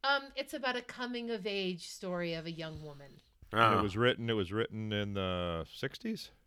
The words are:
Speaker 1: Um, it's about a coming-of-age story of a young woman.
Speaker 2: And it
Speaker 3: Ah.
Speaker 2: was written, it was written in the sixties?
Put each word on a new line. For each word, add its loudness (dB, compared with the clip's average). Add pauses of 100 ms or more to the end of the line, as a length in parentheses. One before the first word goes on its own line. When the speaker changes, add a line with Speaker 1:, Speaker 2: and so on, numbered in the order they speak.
Speaker 1:
Um, 4 (120)
it's -6
about 0
a -2
coming-of-age -4
story -4
of -6
a -6
young -8
woman. -16 (320)
Speaker 2:
And 8
it 6
Speaker 3:
Ah. 6
Speaker 2:
was 2
written, 4
it 4
was 0
written -2
in -2
the 0
sixties? -6 (160)